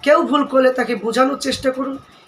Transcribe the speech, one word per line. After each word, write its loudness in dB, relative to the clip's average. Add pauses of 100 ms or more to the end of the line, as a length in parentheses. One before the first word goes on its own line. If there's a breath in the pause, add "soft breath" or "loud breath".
কেউ 4
ভুল 2
করলে 2
তাকে -2
বোঝানোর 0
চেষ্টা -4
করুন, -6 (300 soft breath)